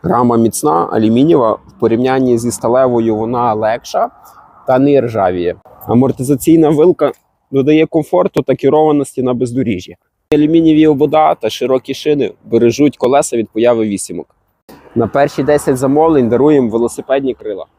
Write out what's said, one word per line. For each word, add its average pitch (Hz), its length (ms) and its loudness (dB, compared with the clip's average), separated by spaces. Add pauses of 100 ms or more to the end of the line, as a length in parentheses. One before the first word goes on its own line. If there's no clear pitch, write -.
Рама 123 340 0
міцна, 151 560 0
алюмінієва, 117 600 2
в - 280 -10
порівнянні 123 580 0
зі 117 120 -4
сталевою 120 680 0
вона 120 380 -2
легша 117 560 -4 (560)
та 131 120 2
не 139 220 4
ржавіє. 92 560 -2 (300)
Амортизаційна 131 840 0
вилка 151 440 2 (380)
додає 151 360 2
комфорту 170 560 -2
та 175 120 -2
керованості 147 680 0
на 127 120 -2
бездоріжжі. 117 600 -6 (360)
Алюмінієві 156 540 2
обода 151 480 2
та 110 160 -6
широкі 131 440 -4
шини 143 380 -4 (120)
бережуть 120 520 0
колеса 131 400 0
від 110 120 -4
появи 113 360 0
вісімок. 95 420 -8 (720)
На 113 80 0
перші 143 360 -2
десять 143 340 0
замовлень 139 520 2
даруємо 131 400 2
велосипедні 123 680 -4
крила. 101 320 -12 (120)